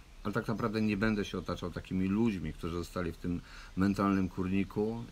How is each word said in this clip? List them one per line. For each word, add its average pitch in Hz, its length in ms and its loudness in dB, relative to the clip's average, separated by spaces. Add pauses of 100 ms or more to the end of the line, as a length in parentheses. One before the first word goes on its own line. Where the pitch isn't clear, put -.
(240)
Ale - 100 -4
tak 113 140 -2
naprawdę 110 340 0
nie 107 160 2
będę 104 280 2
się - 120 -4
otaczał 87 340 -4
takimi 92 360 0
ludźmi, 98 460 2
którzy 85 220 -4
zostali 85 360 -4
w 82 60 -12
tym 87 240 -2 (360)
mentalnym 98 520 4
kurniku 98 840 0